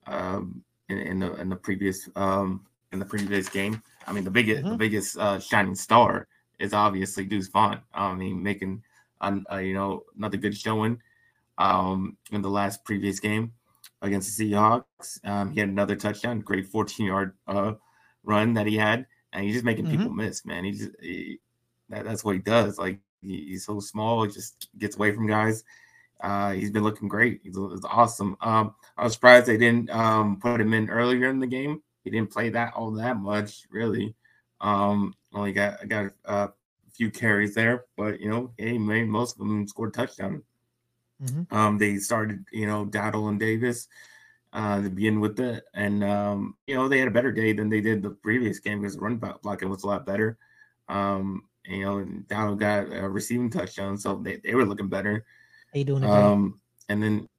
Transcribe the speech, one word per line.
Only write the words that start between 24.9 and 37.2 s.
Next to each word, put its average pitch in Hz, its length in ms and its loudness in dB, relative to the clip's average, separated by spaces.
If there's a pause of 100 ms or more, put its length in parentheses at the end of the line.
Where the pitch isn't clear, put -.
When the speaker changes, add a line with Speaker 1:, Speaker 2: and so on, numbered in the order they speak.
Speaker 1:
away 104 160 2
from 110 140 -2
guys. 110 380 2 (560)
Uh, 101 320 -2
he's 98 180 -2
been 104 140 2
looking 107 240 -2
great. 107 340 0
He's, 95 140 -12
he's 95 280 -8
awesome. 110 560 2
Um, 110 340 0 (220)
I - 80 -4
was 113 100 0
surprised 123 320 10
they 113 100 4
didn't, 117 340 6
um, 110 480 4
put 120 220 0
him 110 140 4
in 107 140 2
earlier 123 400 2
in 135 120 0
the 131 60 0
game. 139 360 -4 (220)
He - 60 -6
didn't 107 200 0
play 110 200 -2
that 117 240 -2
all 110 180 -4
that 113 240 -2
much, 104 540 -4
really. 110 440 -2 (460)
Um, 101 540 2 (200)
only 101 180 -2
got, 101 360 0
got 104 240 -2 (120)
a 101 260 0 (420)
few 113 180 -2
carries 104 440 2